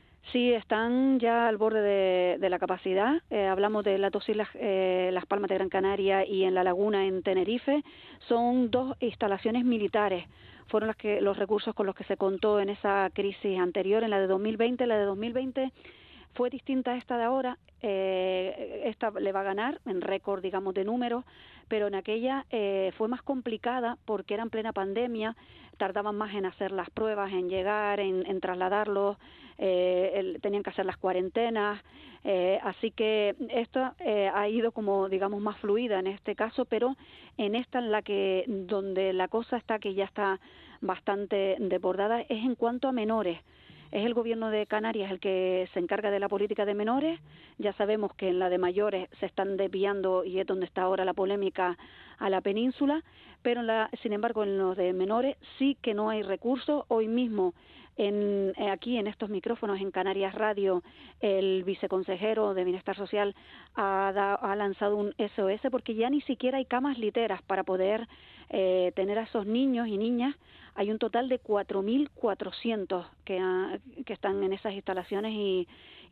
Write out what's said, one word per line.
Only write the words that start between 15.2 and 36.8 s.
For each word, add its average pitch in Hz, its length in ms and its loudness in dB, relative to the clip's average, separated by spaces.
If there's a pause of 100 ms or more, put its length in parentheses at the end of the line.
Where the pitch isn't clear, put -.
veinte 262 400 -2 (600)
fue 247 160 0
distinta 262 440 -2
a 247 40 -2
esta 240 220 -4
de 233 40 0
ahora. 254 360 0 (240)
Eh, 190 1000 -2
esta 220 260 -2
le 202 200 -2
va 190 100 0
a - 20 -4
ganar 208 420 -2
en 190 160 -2
récord, 196 400 -2
digamos, 190 320 -2
de 190 100 0
números, 240 400 -2 (440)
pero 214 180 0
en 202 80 -2
aquella, 226 560 -2
eh, 196 480 0
fue 220 100 0
más 247 140 -4
complicada 240 840 -4
porque 208 280 -4
era 208 80 -2
en 226 80 -6
plena 220 240 -4
pandemia, 220 640 -2 (400)
tardaban 202 380 -2
más 208 180 -4
en 196 140 -2
hacer 190 240 -4
las 190 180 -4
pruebas, 208 420 -2
en 180 160 -2
llegar, 202 520 0
en, 190 260 0
en 190 160 -2
trasladarlos, 196 760 0 (400)
eh, 180 580 2
el, 190 260 -2
tenían 202 220 0
que 190 80 -6
hacer 190 140 -2
las 190 120 -4
cuarentenas, 208 840 0 (420)
eh, 190 400 2
así 208 280 -2
que 214 440 2 (140)
esto, 262 500 -2
eh, 208 340 2
ha 208 160 2
ido 226 220 2
como, 196 360 0
digamos, 196 340 0
más 208 180 -2
fluida 214 400 0
en 185 80 -2
este 202 280 -4
caso, 226 300 -2
pero 247 320 0 (400)